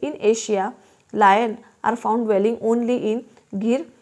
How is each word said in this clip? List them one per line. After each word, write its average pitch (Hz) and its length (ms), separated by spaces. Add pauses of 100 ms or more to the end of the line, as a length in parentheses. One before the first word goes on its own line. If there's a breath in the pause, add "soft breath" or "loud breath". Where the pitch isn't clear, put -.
"In 294 240
Asia, 214 460 (440 soft breath)
lion 214 400 (300 loud breath)
are 220 120 (100)
found 220 200
dwelling 214 300 (160)
only 240 260 (140)
in 233 80 (440 soft breath)
Gir 247 200 (180)